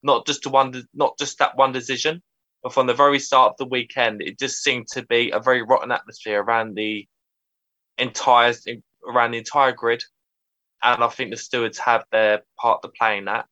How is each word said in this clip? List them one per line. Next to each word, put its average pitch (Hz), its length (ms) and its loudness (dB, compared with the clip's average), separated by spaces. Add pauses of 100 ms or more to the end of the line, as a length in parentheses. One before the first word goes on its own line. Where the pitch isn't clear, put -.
Not 131 240 2
just 147 160 -4
the 139 60 -8
one, 131 360 0 (100)
not 151 240 0
just 139 200 -8
that - 180 0
one 131 160 4
decision, 131 500 -4 (400)
but 123 100 -10
from 127 160 2
the 120 60 2
very 143 260 4
start - 320 4
of - 60 -16
the 131 80 -6
weekend, 120 540 -2
it - 180 -10
just - 240 -6
seemed 123 300 -2
to 123 140 -8
be 120 240 2
a - 80 -2
very 123 240 2
rotten 123 300 0
atmosphere 107 480 -4
around 110 340 -2
the 107 320 -6 (920)
entire, 120 540 2 (540)
around 120 240 0
the 117 80 -6
entire 131 340 0
grid. 117 300 -2 (800)
And 120 200 2
I 117 60 2
think 120 220 -8
the 117 60 -10
stewards 113 420 -4
have 117 340 0
their 107 300 2 (180)
part 117 220 0
to - 60 -14
play 110 300 -2
in 98 60 -10
that. 107 280 -6